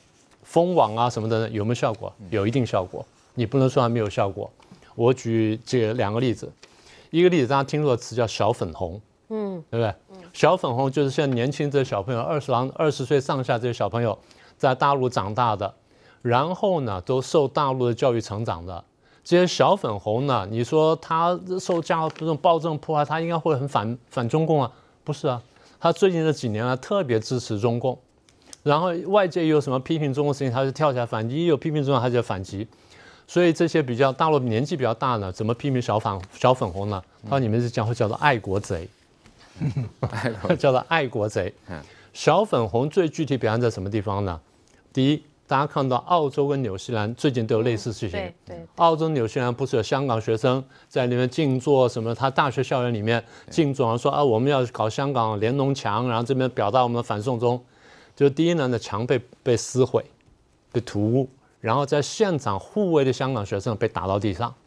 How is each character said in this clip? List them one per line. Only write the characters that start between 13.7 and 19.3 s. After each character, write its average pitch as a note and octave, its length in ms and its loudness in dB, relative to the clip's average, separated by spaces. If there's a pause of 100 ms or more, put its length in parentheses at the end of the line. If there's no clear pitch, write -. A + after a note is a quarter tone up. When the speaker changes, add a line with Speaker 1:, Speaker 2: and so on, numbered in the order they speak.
Speaker 1:
小 G#2 160 -2
朋 A#2+ 140 -2
友， G#2+ 120 0 (420)
在 C3 180 2
大 C#3+ 180 2
陆 B2+ 160 0
长 G#2+ 240 -2
大 A#2 220 2
的， G2 180 -6 (480)
然 C3 320 2
后 F3+ 280 0
呢， G2 200 -4
都 C3+ 180 0
受 C#3+ 280 2
大 C#3 240 0
陆 B2+ 160 0
的 A#2 60 2
教 B2 200 2
育 A2+ 80 0
成 A2+ 240 -8
长 F2 180 -6
的。 F2+ 200 -12 (400)
这 F3 140 0